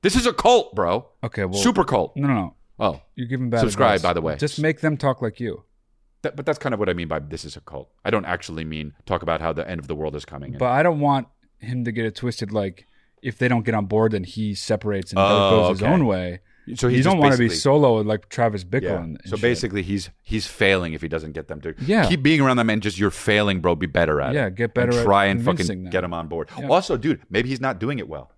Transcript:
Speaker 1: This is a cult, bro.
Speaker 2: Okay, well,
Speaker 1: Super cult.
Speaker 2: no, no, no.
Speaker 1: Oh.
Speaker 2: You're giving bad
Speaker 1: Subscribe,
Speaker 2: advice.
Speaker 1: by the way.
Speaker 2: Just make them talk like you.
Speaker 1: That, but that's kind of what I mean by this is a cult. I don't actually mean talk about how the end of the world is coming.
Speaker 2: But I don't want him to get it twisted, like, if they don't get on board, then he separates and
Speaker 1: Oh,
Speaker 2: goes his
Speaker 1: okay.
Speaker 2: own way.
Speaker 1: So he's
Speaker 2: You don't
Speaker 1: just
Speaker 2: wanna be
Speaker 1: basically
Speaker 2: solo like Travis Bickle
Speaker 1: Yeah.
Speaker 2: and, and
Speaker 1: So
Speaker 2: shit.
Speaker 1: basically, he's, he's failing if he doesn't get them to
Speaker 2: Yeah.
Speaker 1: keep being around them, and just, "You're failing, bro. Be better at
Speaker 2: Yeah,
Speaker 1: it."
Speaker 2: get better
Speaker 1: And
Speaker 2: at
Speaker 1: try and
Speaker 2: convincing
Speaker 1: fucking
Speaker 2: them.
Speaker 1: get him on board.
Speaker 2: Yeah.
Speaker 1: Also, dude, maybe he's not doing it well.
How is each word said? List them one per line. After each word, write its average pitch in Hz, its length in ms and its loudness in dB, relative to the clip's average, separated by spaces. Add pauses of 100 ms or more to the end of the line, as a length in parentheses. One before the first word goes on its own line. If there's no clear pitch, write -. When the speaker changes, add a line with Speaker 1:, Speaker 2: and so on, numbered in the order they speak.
Speaker 1:
This 180 140 2
is 240 100 2
a 233 80 2
cult, 233 420 4
bro. 98 320 0 (160)
Speaker 2:
Okay, 113 220 -4
well, 95 160 -2
Speaker 1:
Super 196 220 4
cult. 110 320 0
Speaker 2:
no, 143 120 -2
no, 135 60 2
no. 98 220 -2 (240)
Speaker 1:
Oh. 85 220 -2 (140)
Speaker 2:
You're 123 120 -8
giving 127 220 -4
bad 117 100 0
Speaker 1:
Subscribe, 107 360 4
Speaker 2:
advice. 90 140 2
Speaker 1:
by 87 40 2
the 85 80 0
way. 78 160 -4
Speaker 2:
Just 147 220 -4
make 151 200 0
them 156 160 -2
talk 135 260 -2
like 113 200 -6
you. 110 220 -8 (580)
Speaker 1:
That, - 160 -6
but 139 80 -8
that's 151 140 -2
kind 127 140 -2
of 104 60 -4
what 104 100 0
I 90 40 0
mean 85 160 -6
by 78 100 -4
this 73 240 -12
is 76 140 -14
a 73 40 -20
cult. - 280 -16 (160)
I - 40 -2
don't 104 160 0
actually 82 400 -6
mean 78 280 -8 (120)
talk 90 160 -2
about 80 200 -2
how 82 120 -2
the 78 160 -6
end 87 100 -6
of 69 80 -14
the 80 80 -6
world 73 200 -6
is 73 100 -8
coming. 71 320 -14
Speaker 2:
But 123 140 0
I 139 120 2
don't 165 180 2
want 139 260 0 (320)
him 123 240 -6
to 117 80 -4
get 113 140 -2
it 107 100 -4
twisted, 117 380 -6
like, 101 320 -4 (360)
if - 160 -8
they 127 120 2
don't 120 160 2
get 113 100 0
on 104 120 0
board, 110 260 4
then 98 100 -2
he 104 320 -6
separates 101 560 -2
and 95 80 0
Speaker 1:
Oh, 98 300 6 (180)
Speaker 2:
goes 92 120 0
his 98 40 0
Speaker 1:
okay. 123 100 2
Speaker 2:
own 170 120 4
way. 92 340 -2 (360)
Speaker 1:
So 123 120 0
he's 123 120 4
Speaker 2:
You 131 40 4
don't 180 120 6
Speaker 1:
just 165 60 2
Speaker 2:
wanna 139 160 6
be 120 80 4
Speaker 1:
basically 92 120 2
Speaker 2:
solo 139 380 6
like 107 340 -2
Travis 104 340 0
Bickle 98 200 -2
Speaker 1:
Yeah. 92 180 -2
Speaker 2:
and, 82 180 -10
and - 60 -20
Speaker 1:
So 104 100 -6
Speaker 2:
shit. 104 60 -4
Speaker 1:
basically, 117 400 0
he's, 95 300 -4 (100)
he's 110 260 -4
failing 92 460 2
if 76 80 -8
he 82 80 -6
doesn't 80 240 -6
get 76 160 -10
them 78 120 -12
to 82 180 -8
Speaker 2:
Yeah. 165 280 2
Speaker 1:
keep - 160 0
being 151 180 4
around 131 160 4
them, 117 120 2
and 107 120 0
just, 104 180 -4
"You're 101 120 2
failing, 104 480 0
bro. 85 160 0
Be 80 120 -4
better 78 340 2
at 67 140 -2
Speaker 2:
Yeah, 139 100 0
Speaker 1:
it." 95 100 -6
Speaker 2:
get 113 200 -4
better 123 160 2
Speaker 1:
And 120 80 2
Speaker 2:
at 117 40 0
Speaker 1:
try 98 220 4
and 98 140 2
Speaker 2:
convincing 117 280 0
Speaker 1:
fucking 92 180 -6
Speaker 2:
them. 90 60 -12
Speaker 1:
get 92 120 0
him 87 100 -4
on 82 140 -6
board. 80 200 -6 (100)
Speaker 2:
Yeah. 139 100 -8
Speaker 1:
Also, 151 280 2
dude, 127 340 -2
maybe 120 200 0
he's 131 120 -6
not 123 180 -4
doing 127 200 -4
it 92 80 -10
well. 71 300 -12